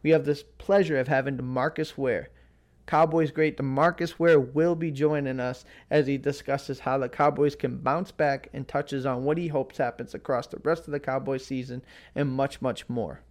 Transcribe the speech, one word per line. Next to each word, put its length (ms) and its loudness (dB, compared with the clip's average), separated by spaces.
We 80 2
have 160 6
this 180 0
pleasure 420 4
of 80 0
having 300 0
DeMarcus 600 -2
Ware. 320 -2
Cowboys 460 4
great 240 0
DeMarcus 640 0
Ware 180 8
will 380 2
be 160 -4
joining 480 0
us 240 -4
as 180 4
he 100 0
discusses 640 -4
how 160 0
the 100 -2
Cowboys 480 2
can 220 -4
bounce 340 -2
back 400 -2
and 160 -10
touches 380 -4
on 180 -2
what 140 0
he 100 -4
hopes 300 -4
happens 360 -4
across 340 -4
the 180 -12
rest 200 -2
of 60 -10
the 80 -4
Cowboys 460 -4
season 360 -8
and 140 0
much, 320 -2
much 280 -4
more. 420 -4